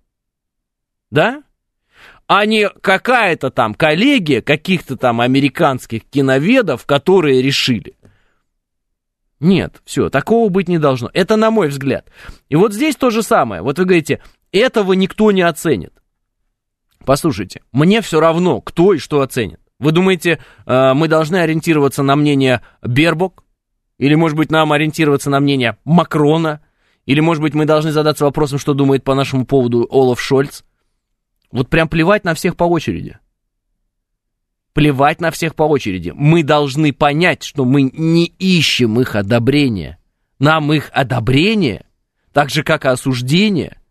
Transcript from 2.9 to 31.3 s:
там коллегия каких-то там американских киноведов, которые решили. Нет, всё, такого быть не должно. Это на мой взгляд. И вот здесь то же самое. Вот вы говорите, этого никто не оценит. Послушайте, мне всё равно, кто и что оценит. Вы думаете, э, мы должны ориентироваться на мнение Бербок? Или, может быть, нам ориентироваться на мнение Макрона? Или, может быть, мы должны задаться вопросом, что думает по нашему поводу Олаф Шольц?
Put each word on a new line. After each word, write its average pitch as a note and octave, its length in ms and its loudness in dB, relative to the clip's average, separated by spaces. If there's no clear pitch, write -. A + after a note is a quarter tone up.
там A2 240 -2
коллегия D#3+ 680 0
каких-то D3+ 560 -4
там A#2 240 0
американских C3 840 0
киноведов, C#3+ 840 0
которые C#3+ 560 2
решили. B2+ 540 -2
Нет, C#3+ 440 0
всё, G#2 260 -2
такого A3 380 0
быть F3+ 200 -2
не F3 100 0
должно. C3 340 -2
Это F#3+ 220 0
на A3 160 2
мой G3 200 0
взгляд. C3+ 360 -6
И C3 40 -4
вот G3+ 180 4
здесь C#4 220 -2
то B3+ 160 0
же A3 140 -2
самое. A#2 380 0
Вот C#3+ 180 -4
вы F#3 40 2
говорите, E3+ 380 0
этого G#3 400 0
никто F#3+ 400 2
не F#3 100 0
оценит. D#3+ 500 -4
Послушайте, B2+ 580 -2
мне F#3 280 2
всё E3 200 -2
равно, E3 400 2
кто F#3+ 340 2
и D3 40 -4
что C#3+ 220 -4
оценит. B2+ 380 -4
Вы C#3+ 100 0
думаете, F3 480 0
э, C3 280 2
мы D#3 140 0
должны D#3+ 280 0
ориентироваться D#3 680 0
на C#3 100 2
мнение C#3 480 0
Бербок? D#3+ 640 -2
Или, C#3+ 160 2
может D#3+ 220 2
быть, D#3 140 0
нам D#3 220 0
ориентироваться D3 580 0
на C#3 100 0
мнение C3+ 440 0
Макрона? D#3 800 0
Или, C#3 120 2
может D#3+ 240 0
быть, D#3 120 -2
мы D3+ 120 0
должны D#3 240 0
задаться D3+ 340 0
вопросом, C#3+ 360 -2
что D3 120 -2
думает C#3 300 2
по C3+ 120 -2
нашему C3+ 300 -2
поводу A#2+ 460 0
Олаф B2+ 320 2
Шольц? C#3 400 -2